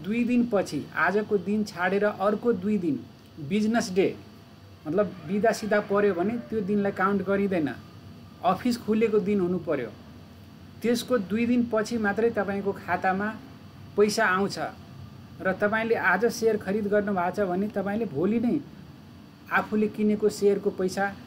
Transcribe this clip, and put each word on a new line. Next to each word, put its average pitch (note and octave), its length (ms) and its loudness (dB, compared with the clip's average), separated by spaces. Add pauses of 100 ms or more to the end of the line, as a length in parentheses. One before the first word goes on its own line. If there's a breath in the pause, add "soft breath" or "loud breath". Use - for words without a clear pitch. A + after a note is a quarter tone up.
दुई G#3+ 240 -2
दिनपछि, G3+ 640 0 (100)
आजको F#3+ 420 2
दिन G3+ 260 -2
छाडेर F#3 400 0
अर्को G#3 500 0
दुई G3+ 240 0
दिन, D#3 220 -2 (400)
बिजनेस G#3 520 0
डे F3+ 220 2 (720)
मतलब F3+ 260 0 (140)
बिदा G#3 260 2
सिदा G#3 300 0
पऱ्यो G3+ 320 2
भने G3+ 240 0 (100)
त्यो A3 140 -2
दिनलाई G3+ 300 0
काउन्ट G3 300 0
गरिँदैन, F#3+ 460 0 (760)
अफिस F#3+ 340 2
खुलेको G#3+ 420 2
दिन G3+ 200 2
हुनु F3+ 180 0
पऱ्यो। D3+ 320 -4 (880)
त्यसको A#3 400 2
दुई G3+ 260 -2
दिनपछि A#3 520 0
मात्रै G#3+ 320 2
तपाईँको G3 420 -2
खातामा F#3+ 560 -2 (680)
पैसा G#3+ 280 4
आउँछ F#3 340 2 (840)
र F#3 100 2
तपाईँले A3 420 2
आज F#3+ 380 4
सेयर A3+ 240 2
खरिद G#3 320 -2
गर्नुभएको F#3+ 480 2
छ G3+ 120 0
भने F#3 200 0
तपाईँले G#3 380 -2
भोलि F#3 340 0
नै A#3 200 2 (880)
आफूले G#3 380 2
किनेको G#3+ 420 2
सेयरको G3+ 420 2
पैसा G3 420 -2 (120)